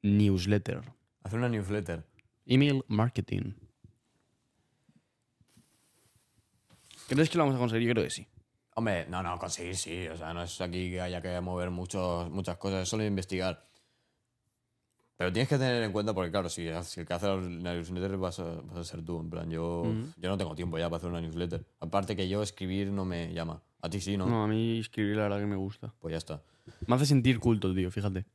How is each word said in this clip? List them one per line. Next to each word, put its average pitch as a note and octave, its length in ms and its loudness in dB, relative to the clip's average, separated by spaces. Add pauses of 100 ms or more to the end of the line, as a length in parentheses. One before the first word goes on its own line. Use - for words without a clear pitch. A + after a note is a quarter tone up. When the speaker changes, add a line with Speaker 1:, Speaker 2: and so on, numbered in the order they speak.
Speaker 1:
newsletter. G2+ 800 4 (420)
Speaker 2:
Hacer G#2+ 160 -4
una B2 100 2
newsletter. F#2+ 540 -2 (420)
Speaker 1:
Email C3+ 420 6
marketing. G2+ 680 0 (3500)
¿Crees D3+ 220 6
que F3 80 0
lo D#3+ 60 6
vamos C3+ 120 4
a B2 40 0
conseguir? A#2 280 4
Yo A#2+ 60 4
creo G#2+ 120 4
que - 60 -4
sí. - 160 -8 (480)
Speaker 2:
Hombre, G2+ 340 2
no, F2+ 120 -2
no, F2 160 -2
conseguir F2 380 -6
sí. F2 320 -6
O D#2+ 100 -8
sea, D#2+ 160 -8
no F2 100 -4
es F2 180 -8
aquí F2+ 280 -2
que F2+ 120 -4
haya F2+ 200 -4
que F2+ 200 -4
mover F2+ 280 -2
muchos, F2+ 600 -2
muchas F2+ 260 -4
cosas, F#2+ 260 -2
es F2+ 60 -4
solo A2 160 0
investigar. F#2 600 -2 (1500)
Pero F2+ 160 2
tienes A2+ 160 2
que D3 100 2
tener B2 260 2
en G#2 80 -2
cuenta, G#2 220 0
porque F2+ 180 0
claro, F#2 180 0
si, E2 180 -6 (160)
si - 180 -10
el D#2+ 40 -6
que - 80 -4
hace F2+ 140 0
la F2+ 480 -2
newsletter F2+ 420 -4
vas F2+ 220 -2
a, F2 60 -6 (160)
vas F2 160 -12
a E2+ 60 -6
ser E2 220 -10
tú, E2 140 -4
en E2 100 -6
plan, E2 200 -6
yo, E2 320 -2
Speaker 1:
Ujú. A2 260 -2 (100)
Speaker 2:
yo F2+ 120 -4
no G2 80 0
tengo E2+ 180 -4
tiempo E2+ 240 -4
ya E2+ 100 0
para E2+ 80 -2
hacer E2+ 120 -4
una E2+ 120 -4
newsletter. E2 420 -4 (160)
Aparte F#2+ 360 -2
que F#2+ 120 0
yo G2+ 140 0
escribir G2 500 -2
no G2 140 -2
me E2+ 280 -4
llama. E2 280 -6 (200)
A E2 80 -6
ti G2 120 -2
sí, G2 160 -2
¿no? F#2+ 80 0
Speaker 1:
No, A2+ 180 2
a G#2+ 40 2
mí A2+ 320 2
escribir G#2+ 380 0
la G#2+ 60 2
verdad G2+ 160 0
que G#2 60 -2
me G2+ 120 0
gusta. G2 420 -6
Speaker 2:
Pues D#2+ 140 -6
ya E2 40 -2
está. D#2 240 -8 (460)
Speaker 1:
Me B2+ 80 6
hace C#3 100 6
sentir C3 340 6
culto, G2+ 360 4
tío, F#2 160 2
fíjate. G2 440 -2